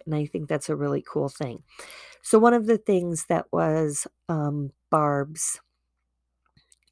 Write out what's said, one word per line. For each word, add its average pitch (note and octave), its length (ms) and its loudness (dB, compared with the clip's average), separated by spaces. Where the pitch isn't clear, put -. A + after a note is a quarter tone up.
And D#3 100 -4
I D3+ 120 -2
think D#3 200 -8
that's D3+ 220 -4
a D3+ 80 -2
really C#3+ 240 -2
cool C#3+ 300 -4
thing. A#2+ 320 -10
So - 180 4
one A#3 140 8
of A3+ 140 2
the A3+ 100 4
things F3 500 0
that - 240 -2
was, D#3+ 560 0
um, D3 460 -4
Barb's, D3 720 0